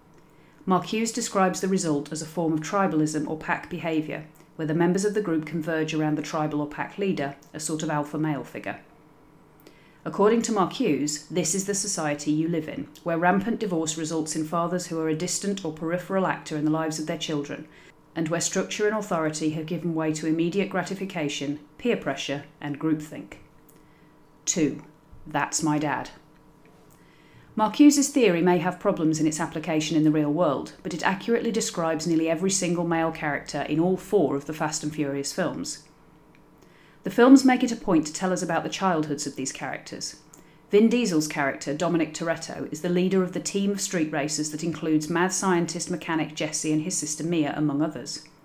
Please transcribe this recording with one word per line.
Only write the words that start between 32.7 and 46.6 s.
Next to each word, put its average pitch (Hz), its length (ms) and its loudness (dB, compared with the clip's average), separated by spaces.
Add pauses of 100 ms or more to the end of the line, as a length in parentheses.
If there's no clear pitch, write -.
male 165 280 0
character 147 500 -4
in 151 160 0
all 180 180 4
four 180 380 2
of 139 120 -4
the 165 60 -6
Fast 156 300 -4
and 151 100 -4
Furious 139 400 -4
films. - 520 -6 (1200)
The 190 60 -4
films 269 340 10
make 254 180 4
it 240 80 2
a 233 60 -2
point 165 320 2
to - 40 -8
tell 185 200 -2
us 180 100 -2
about 165 220 0
the 165 60 -6
childhoods 156 580 0
of 143 80 -8
these 131 160 -6
characters. - 640 -10 (540)
Vin 214 180 8
Diesel's 185 380 2
character, 143 480 -2
Dominic 165 400 0
Toretto, - 580 -6
is 151 100 -8
the 180 60 -2
leader 180 360 4
of 175 80 -4
the 175 80 -4
team 202 320 0
of 196 80 -4
street 156 320 -2
racers 151 400 -2
that 151 100 -8
includes 156 480 0
mad 175 220 2
scientist 175 580 0
mechanic 160 460 -4
Jesse 156 360 -2